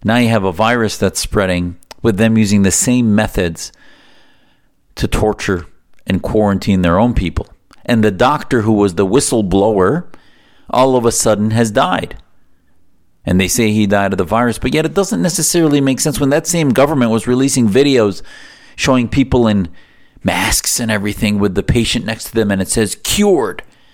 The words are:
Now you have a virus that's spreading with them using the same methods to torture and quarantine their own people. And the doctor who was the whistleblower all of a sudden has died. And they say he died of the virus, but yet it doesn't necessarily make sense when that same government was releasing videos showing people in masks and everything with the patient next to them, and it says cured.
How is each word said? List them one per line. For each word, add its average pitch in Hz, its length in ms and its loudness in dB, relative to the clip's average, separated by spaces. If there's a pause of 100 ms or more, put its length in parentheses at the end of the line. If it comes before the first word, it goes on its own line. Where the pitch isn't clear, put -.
Now 110 140 0
you 120 120 2
have 110 140 2
a 95 80 0
virus 110 480 0
that's 95 200 -2
spreading 90 580 -2 (260)
with 110 140 0
them 113 200 2
using 104 240 4
the 98 80 4
same 123 460 2
methods 98 560 -2 (1200)
to - 140 -4
torture 101 580 -2 (400)
and 92 160 -4
quarantine 101 640 0
their 87 160 2
own 120 160 0
people. - 320 -2 (360)
And 113 200 0
the 107 80 2
doctor 123 500 0
who 110 120 2
was 101 200 2
the 98 140 0
whistleblower 107 1040 0 (560)
all 127 260 2
of 120 100 2
a 117 60 4
sudden 107 400 0
has 113 200 0
died. 131 500 -2 (1040)
And 92 160 2
they 92 60 0
say 107 240 0
he 107 160 2
died 98 260 0
of 92 60 -4
the 95 40 0
virus, 113 360 -2
but 131 160 -2
yet 156 100 0
it 151 80 -6
doesn't 190 300 -2
necessarily 160 580 0
make 135 180 0
sense 151 200 -2
when 139 100 0
that 151 160 0
same 160 240 -2
government 131 400 2
was 110 160 -2
releasing 131 420 0
videos 113 540 2 (540)
showing 127 320 0
people 127 400 2
in 98 220 0 (540)
masks - 560 -2
and 113 120 -2
everything 104 480 -2
with 98 160 0
the 95 80 -2
patient 117 420 0
next - 200 -8
to - 100 -10
them, 107 160 0
and 95 100 0
it 95 60 -4
says 107 360 -2
cured. 165 600 0 (300)